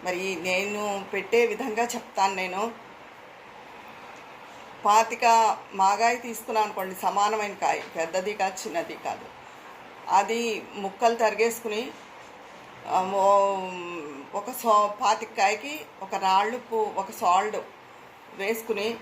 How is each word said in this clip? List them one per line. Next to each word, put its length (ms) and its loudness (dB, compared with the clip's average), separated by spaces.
మరి 380 -2
నేను 720 -2
పెట్టే 320 2
విధంగా 380 -2
చెప్తాను. 520 -2
నేను 360 -4
పాతిక 720 6
మాగాయ 420 4
తీసుకున్నాను 500 -2
అనుకోండి, 300 -6
సమానమైన 580 0
కాయ, 260 0
పెద్దది 380 -2
కాదు, 340 -4
చిన్నది 280 -6
కాదు, 300 -8
అది 540 2
ముక్కలు 400 0
తరిగేసుకుని, 760 0
ఆ, 140 0
ఓ, 240 0
ఒక 140 -8
సో-, 380 4
పాతిక 360 0
కాయకి 440 0
ఒక 140 -8
రాళ్ళుప్పు, 840 0
ఒక 140 -6
సాల్ట్ 460 2
వేసుకుని 680 -4